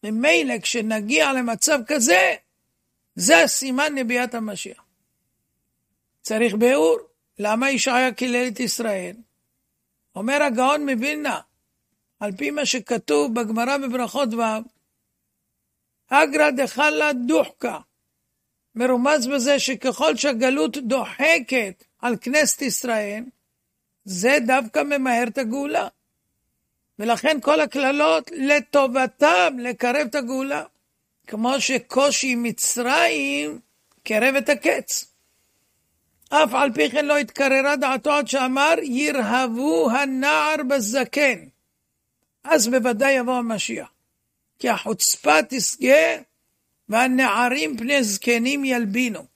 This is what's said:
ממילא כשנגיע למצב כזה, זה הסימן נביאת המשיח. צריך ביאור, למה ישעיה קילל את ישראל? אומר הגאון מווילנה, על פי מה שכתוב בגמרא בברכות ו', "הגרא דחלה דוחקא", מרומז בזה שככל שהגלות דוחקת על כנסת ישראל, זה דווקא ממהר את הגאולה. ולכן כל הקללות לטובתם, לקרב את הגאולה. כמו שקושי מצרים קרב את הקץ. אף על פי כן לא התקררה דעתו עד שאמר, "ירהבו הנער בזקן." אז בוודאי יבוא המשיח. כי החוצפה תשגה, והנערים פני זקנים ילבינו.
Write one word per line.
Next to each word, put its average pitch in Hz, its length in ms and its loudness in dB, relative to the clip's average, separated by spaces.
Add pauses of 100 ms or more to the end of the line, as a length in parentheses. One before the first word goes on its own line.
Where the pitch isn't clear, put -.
ממילא 254 560 0
כשנגיע 220 720 0
למצב 254 540 0
כזה, 302 480 2 (800)
זה 294 280 4
הסימן 269 520 -2
נביאת 247 380 -2
המשיח. 214 500 -10 (1400)
צריך 220 320 0
ביאור, 254 460 4 (400)
למה 220 300 0
ישעיה 254 440 2
קילל 247 340 -2
את 220 120 -10
ישראל? 202 560 -4 (1000)
אומר 269 280 0
הגאון 277 460 0
מווילנה, 269 500 -2 (800)
על 202 180 -6
פי 294 140 -4
מה 294 140 -4
שכתוב 254 720 0
בגמרא 233 420 -2
בברכות 247 560 -4
ו', 233 80 -2 (1700)
"הגרא 294 420 4
דחלה 294 640 0
דוחקא", 247 640 -2 (1000)
מרומז 254 520 2
בזה 269 320 2
שככל 269 560 -2
שהגלות 269 600 0
דוחקת 254 1080 -2 (160)
על 240 220 -2
כנסת 285 400 0
ישראל, 220 640 -4 (840)
זה 202 320 2 (100)
דווקא 262 360 0
ממהר 262 440 0
את 226 100 -8
הגאולה. 277 500 -4 (1120)
ולכן 233 420 0
כל 311 180 2
הקללות 294 760 0
לטובתם, 285 1200 2
לקרב 247 500 -2
את 294 60 -8
הגאולה. 269 480 -4 (640)
כמו 233 340 -2
שקושי 262 720 0
מצרים 285 1200 -2 (440)
קרב 233 320 0
את 277 140 -2
הקץ. - 560 -2 (1200)
אף 285 240 2
על 262 200 2
פי 294 180 0
כן 294 140 0
לא 294 120 2
התקררה 277 580 0
דעתו 269 360 -2
עד 294 160 0
שאמר, 269 460 2 (100)
"ירהבו 262 1080 0
הנער 285 640 0 (140)
בזקן." 254 720 0 (1040)
אז 277 240 2
בוודאי 247 460 0
יבוא 254 200 0
המשיח. 233 560 -6 (680)
כי 247 100 -2
החוצפה 247 800 2
תשגה, 285 680 2 (720)
והנערים 247 880 0
פני 262 260 0
זקנים 240 640 0
ילבינו. 240 600 -2 (100)